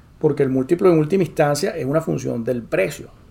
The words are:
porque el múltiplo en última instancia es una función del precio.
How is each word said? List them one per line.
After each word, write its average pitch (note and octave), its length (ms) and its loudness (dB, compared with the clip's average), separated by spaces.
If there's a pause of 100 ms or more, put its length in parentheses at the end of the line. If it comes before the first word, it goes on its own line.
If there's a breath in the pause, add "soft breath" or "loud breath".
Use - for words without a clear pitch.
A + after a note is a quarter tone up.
(200 soft breath)
porque C#3+ 240 2
el C3 60 0
múltiplo E3+ 420 2
en E3 60 6
última D#3+ 260 2
instancia D3+ 540 0
es C3+ 80 -6
una D3+ 160 0
función C3 420 -4
del A#2+ 200 -4
precio. E3 460 -4 (220)